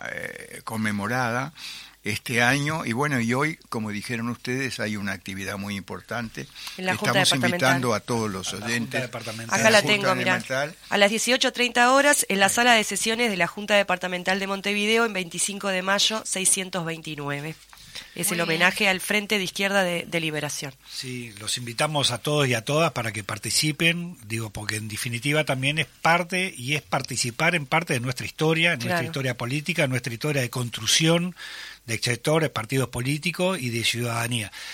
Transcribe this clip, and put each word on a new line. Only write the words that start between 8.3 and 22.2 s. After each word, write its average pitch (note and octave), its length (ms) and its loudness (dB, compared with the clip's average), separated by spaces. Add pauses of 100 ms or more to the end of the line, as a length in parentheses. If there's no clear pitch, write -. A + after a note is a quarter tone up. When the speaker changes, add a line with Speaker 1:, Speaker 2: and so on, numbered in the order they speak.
Speaker 1:
los F#2 160 -6
Speaker 3:
A - 60 -6
la G2 60 -6
Junta G#2 80 -8
Speaker 1:
oyentes. A#2+ 340 -2
Speaker 3:
Departamental. A2+ 580 -4
Speaker 2:
Acá A3 100 8
la G#3 120 8
Speaker 1:
Junta G#3 120 4
Speaker 2:
tengo, G3 220 4
mirá. F#3 200 2
Speaker 1:
Departamental. D3 400 -2 (140)
Speaker 2:
A G3 80 2
las G3+ 120 8
dieciocho A#3+ 420 2
treinta A#3+ 400 4
horas, C#4 380 4
en G3 100 2
la G3 100 6
sala A#3+ 260 6
de G#3+ 100 4
sesiones A3+ 440 0
de F#3+ 80 -2
la E3+ 100 2
Junta G#3 280 0
Departamental F#3 640 0
de F#3+ 80 -4
Montevideo, G#3 580 2
en A3 80 -2
veinticinco F#3 540 -4
de F#3 140 0
mayo, G3+ 440 2
seiscientos F#3 600 0
veintinueve. D#3 680 -6 (580)
Es E3+ 140 -4
Speaker 4:
Muy F3+ 120 0
Speaker 2:
el E3+ 60 2
Speaker 4:
bien. E3 140 2
Speaker 2:
homenaje F#3+ 300 4
al F#3 120 0
Frente G#3 380 0
de F#3 40 -2
Izquierda G3 400 2
de, F3 240 -2
de E3+ 120 0
Liberación. D3 540 -4 (180)
Speaker 3:
Sí, B2 480 -10
los G#2+ 180 -4
invitamos B2 540 0
a A#2+ 80 -2
todos D3 280 2